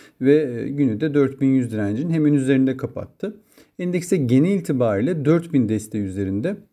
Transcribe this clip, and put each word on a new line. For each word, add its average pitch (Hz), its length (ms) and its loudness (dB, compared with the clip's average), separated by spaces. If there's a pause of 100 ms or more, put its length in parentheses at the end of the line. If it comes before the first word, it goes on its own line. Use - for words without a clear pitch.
(200)
ve, 131 420 2
e, 110 60 -6
günü 135 320 0
de 151 140 -2
dört 135 260 2
bin 135 80 2
yüz 127 240 0
direncinin 107 380 -2
hemen 151 220 2
üzerinde 131 440 2
kapattı. - 600 -10 (420)
Endekse 180 380 -2
genel 147 420 4
itibariyle 131 680 0
dört 165 280 0
bin 127 160 2
desteği 107 340 -4
üzerinde 98 540 -4 (160)